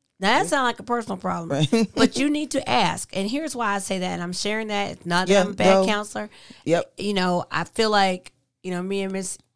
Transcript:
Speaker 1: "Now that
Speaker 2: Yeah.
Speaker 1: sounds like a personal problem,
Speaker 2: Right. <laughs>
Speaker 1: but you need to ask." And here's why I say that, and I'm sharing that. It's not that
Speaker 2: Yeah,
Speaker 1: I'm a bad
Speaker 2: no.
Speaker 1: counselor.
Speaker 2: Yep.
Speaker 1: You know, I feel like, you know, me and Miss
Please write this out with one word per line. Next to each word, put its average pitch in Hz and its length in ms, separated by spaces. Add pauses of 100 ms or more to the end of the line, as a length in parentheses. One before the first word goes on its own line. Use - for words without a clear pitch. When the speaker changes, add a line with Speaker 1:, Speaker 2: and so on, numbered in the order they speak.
(200)
Speaker 1:
"Now 190 80
that 277 160
Speaker 2:
Yeah. - 40
Speaker 1:
sounds 285 180
like 233 120
a 196 60
personal 226 320
problem, 175 340
Speaker 2:
Right. 156 420
<laughs> - 40
Speaker 1:
but 269 200
you 285 140
need 302 220
to 269 160
ask." 180 480
And 196 120
here's 277 280
why 214 180
I 202 40
say 190 200
that, 185 140
and 175 100
I'm 180 100
sharing 214 360
that. 202 240
It's - 140
not 175 200
that 185 60
Speaker 2:
Yeah, 202 100
Speaker 1:
I'm 196 80
a 196 40
bad 190 260
Speaker 2:
no. 190 60
Speaker 1:
counselor. 208 440 (340)
Speaker 2:
Yep. - 340
Speaker 1:
You 202 160
know, 180 360
I 165 140
feel 220 260
like, 190 420 (300)
you 185 80
know, 180 120
me 196 200
and 190 100
Miss 190 240 (200)